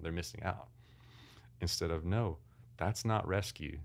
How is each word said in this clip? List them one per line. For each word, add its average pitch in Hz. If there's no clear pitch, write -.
they're 82
missing 85
out." -
Instead 85
of, 82
"No, 95
that's 95
not 110
rescue. 78